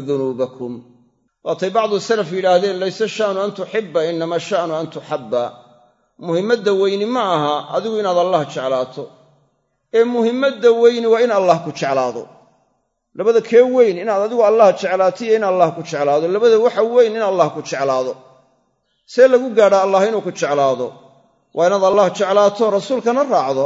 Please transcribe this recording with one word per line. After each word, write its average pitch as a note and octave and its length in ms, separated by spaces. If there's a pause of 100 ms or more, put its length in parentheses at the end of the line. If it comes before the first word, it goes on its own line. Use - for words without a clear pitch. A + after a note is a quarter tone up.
dunuubakum." B2+ 680 (720)
Waatay F3 260
bacdu G#3 300
salaf G#3 320
yidhaahdeen, F#3 460
"Laysa F#3 300
sha'nu G3 320
an G3+ 120
tuhibba, F#3 520
innama E3 340
sha'nu E3 360
an D#3+ 120
tuhabba." C3 580 (760)
Muhimmadda G3 560
weyni G3 320
ma B3 160 (120)
aha D3 200 (220)
adigu G#3+ 220
inaad F#3 200
Allah F3 280
jeclaato, C3 580 (880)
ee A3+ 120
muhimmadda A#3+ 680
weyni A#3 340
waa A3+ 140
in A#3+ 100
Allah F#3 340
ku E3 80
jeclaado. B2+ 560 (880)
Labada A3 260
kee A#3 200
weyn, B3 360
inaad G3+ 280
adigu A#3 160
Allah G#3 300
jeclaato F#3 520
iyo A3 120
in A3 80
Allah F3+ 300
ku D#3+ 80
jeclaado? D3 460
Labada A3 300
waxa A3 240
weyn A#3 320
in A3+ 80
Allah F3+ 320
ku D3+ 80
jeclaado. C3 540 (880)
See B3+ 220
lagu B3+ 260
gaadhaa G3 280
Allah G3 260
inuu A3 140
ku F3 100
jeclaado? C#3 540 (680)
Waa E3 120
inaad G3 180
Allah G3 260
jeclaato, G3+ 600
rasuulkana A#3 540
raacdo, C#3 420